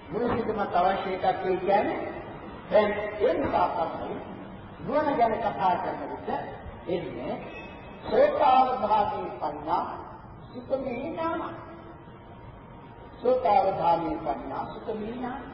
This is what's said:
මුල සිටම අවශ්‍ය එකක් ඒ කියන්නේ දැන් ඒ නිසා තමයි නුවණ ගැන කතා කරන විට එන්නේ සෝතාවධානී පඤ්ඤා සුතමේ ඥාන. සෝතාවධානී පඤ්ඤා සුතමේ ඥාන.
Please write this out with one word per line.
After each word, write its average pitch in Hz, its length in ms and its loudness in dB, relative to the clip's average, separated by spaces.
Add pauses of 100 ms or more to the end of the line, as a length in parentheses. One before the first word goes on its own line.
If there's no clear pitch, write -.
මුල 214 220 -2
සිටම 214 340 0
අවශ්‍ය 196 520 2
එකක් 190 120 -2
ඒ 185 100 6
කියන්නේ 202 640 2 (640)
දැන් 202 280 6 (240)
ඒ 233 180 4
නිසා - 340 4
තමයි - 480 -4 (640)
නුවණ 285 360 2
ගැන 226 200 4
කතා 196 400 2
කරන - 280 -2
විට - 260 -8 (560)
එන්නේ 175 500 -4 (680)
සෝතාවධානී 247 1300 4
පඤ්ඤා 151 520 -2 (600)
සුතමේ 254 520 -4
ඥාන. 330 580 -2 (1600)
සෝතාවධානී 190 1040 4
පඤ්ඤා 139 500 -4
සුතමේ 214 440 -6
ඥාන. 247 320 -6 (120)